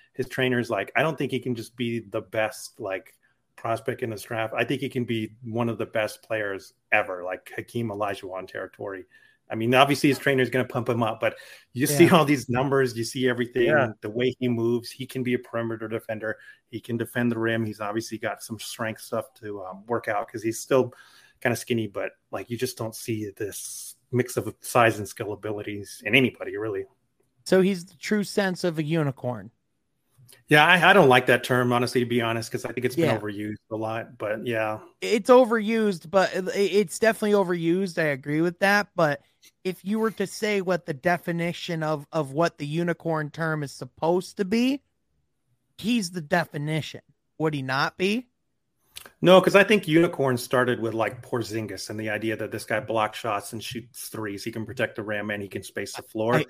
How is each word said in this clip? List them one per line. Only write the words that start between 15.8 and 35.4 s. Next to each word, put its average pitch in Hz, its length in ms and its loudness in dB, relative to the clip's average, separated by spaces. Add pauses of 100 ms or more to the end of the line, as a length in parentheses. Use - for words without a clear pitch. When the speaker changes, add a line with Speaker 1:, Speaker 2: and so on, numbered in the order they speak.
Speaker 1:
defender. 110 500 -6 (340)
He 113 100 -10
can 120 160 -6
defend 120 340 -2
the 117 60 -2
rim. 113 260 0
He's 107 160 -8
obviously 110 380 -6
got 107 240 -6
some - 160 -12
strength 110 440 -8
stuff - 340 -6
to, 101 280 -12
um, 95 220 -14
work 113 220 -4
out 104 240 -2
'cause 113 100 -10
he's 113 180 -4
still 127 340 2 (480)
kinda 120 140 0
skinny, 113 320 -4
but, 98 260 -8 (180)
like, 98 180 -10
you 117 80 -6
just 123 180 -4
don't 110 200 -8
see 107 420 -8
this - 600 -12 (140)
mix 123 240 -2
of 107 260 -6
size 113 360 2
and 104 100 -6
skill 104 240 -10
abilities 104 720 -10
in 104 100 2
anybody, 120 420 0
really. 101 280 -6 (600)
Speaker 2:
So 190 160 4
he's 185 240 0
the - 120 -20
true 208 260 -2
sense 190 400 -2
of 165 160 -2
a 160 40 0
unicorn. 135 680 -4 (960)
Speaker 1:
Yeah, 151 180 8
I, 175 240 8
I 196 40 10
don't 180 160 8
like 127 180 6
that 123 160 6
term, 123 280 2
honestly, 120 300 2
to 123 80 0
be 120 120 0
honest, 113 300 -2
'cause 117 140 -6
I 120 60 -8
think 120 140 -4
it's 123 100 -4
been 160 140 2
Speaker 2:
Yeah. 113 100 2
Speaker 1:
overused 104 380 -8 (140)
a 110 40 -6
lot, 110 420 -6
but 110 280 -4
yeah. 110 340 -2 (220)
Speaker 2:
It's 196 280 2
overused, 220 800 4